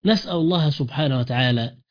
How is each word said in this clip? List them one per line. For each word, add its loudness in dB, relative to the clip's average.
نسأل 0
الله 2
سبحانه -2
وتعالى -2